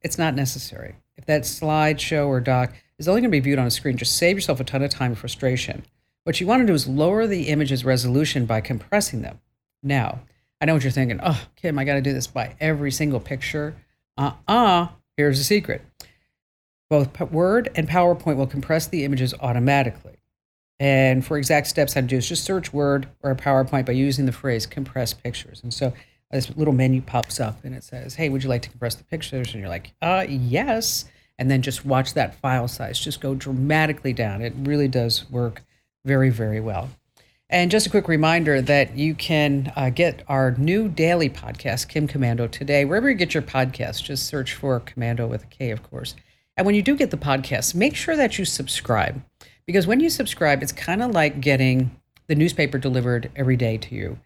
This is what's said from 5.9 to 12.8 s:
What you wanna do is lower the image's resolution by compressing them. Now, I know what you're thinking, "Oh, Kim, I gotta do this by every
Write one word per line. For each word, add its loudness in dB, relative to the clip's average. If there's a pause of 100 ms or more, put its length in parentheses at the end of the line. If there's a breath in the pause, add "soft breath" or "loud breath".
What -2
you -2
wanna 4
do 4
is 0
lower 2
the -2
image's 0
resolution 2
by 0
compressing -2
them. -12 (440)
Now, 0 (400)
I 0
know 4
what 2
you're 0
thinking, 0
"Oh, 2 (160)
Kim, -2
I 0
gotta 0
do 0
this -4
by -6
every 0